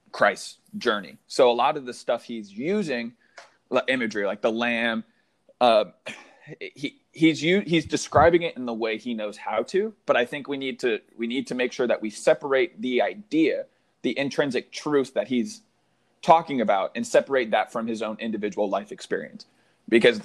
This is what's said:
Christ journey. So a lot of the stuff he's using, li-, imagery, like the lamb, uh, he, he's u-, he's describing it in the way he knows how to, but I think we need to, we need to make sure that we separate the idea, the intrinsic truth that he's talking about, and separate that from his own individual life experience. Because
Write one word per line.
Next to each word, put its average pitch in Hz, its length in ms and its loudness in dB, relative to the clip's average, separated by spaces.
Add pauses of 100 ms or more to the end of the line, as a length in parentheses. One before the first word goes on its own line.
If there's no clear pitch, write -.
(120)
Christ - 460 -2 (200)
journey. 101 480 -4
So 127 240 6
a - 20 2
lot 127 240 0
of 139 80 -10
the 123 80 -12
stuff 117 320 -4
he's 110 260 -12
using, 127 600 -4 (560)
li-, 123 200 0
imagery, 110 360 -2
like 98 160 -4
the 117 120 0
lamb, 117 520 -2 (560)
uh, 110 260 6 (720)
he, - 380 -12 (160)
he's 151 300 2
u-, 180 240 2
he's 160 180 2
describing 165 580 4
it 170 140 -6
in 127 80 -10
the 120 80 -4
way 110 240 -4
he 120 160 -8
knows 107 240 -6
how 107 280 -4
to, 208 280 -2 (140)
but 135 100 4
I 123 80 4
think 135 240 -8
we 139 80 -6
need 131 240 -8
to, 117 200 0 (180)
we 117 80 -4
need 123 220 -4
to 123 60 -6
make 123 180 -2
sure 127 140 -2
that 113 140 0
we 110 80 -6
separate 135 720 0
the 123 220 0
idea, 104 640 -2 (360)
the - 160 -2
intrinsic 135 540 -2
truth 143 420 -2
that 107 140 -2
he's 117 320 -2 (600)
talking 160 400 4
about, 101 320 2
and 117 120 -6
separate 131 440 2
that 107 200 0
from 113 160 -6
his 113 140 -6
own 107 180 -6
individual 104 520 -4
life 98 220 -4
experience. - 540 -10 (420)
Because 113 360 6